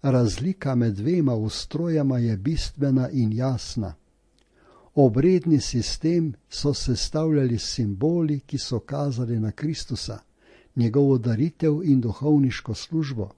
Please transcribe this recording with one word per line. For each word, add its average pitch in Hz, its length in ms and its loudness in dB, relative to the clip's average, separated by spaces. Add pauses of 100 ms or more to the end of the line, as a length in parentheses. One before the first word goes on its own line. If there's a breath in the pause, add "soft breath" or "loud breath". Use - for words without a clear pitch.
Razlika 131 720 0
med 117 180 2
dvema 135 420 0
ustrojama 139 800 -2
je 117 200 0
bistvena 131 720 0
in 113 240 0
jasna. 113 640 -4 (1000 soft breath)
Obredni 147 640 4
sistem 156 760 -2 (160)
so - 240 -2
sestavljali 135 840 0
simboli, 143 800 0
ki - 180 -8
so 120 220 -4
kazali 127 600 -4
na 110 120 0
Kristusa, - 680 -6 (560 soft breath)
njegovo 131 420 4
daritev 147 680 0
in 139 180 4
duhovniško 131 720 0
službo. 135 640 -6